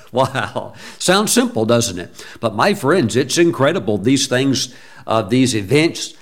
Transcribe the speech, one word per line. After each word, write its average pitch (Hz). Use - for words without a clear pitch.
Wow. 120
Sounds 196
simple, 233
doesn't 113
it? -
But 107
my 156
friends, 131
it's 131
incredible, 143
these 131
things, 127
uh, 110
these 113
events 135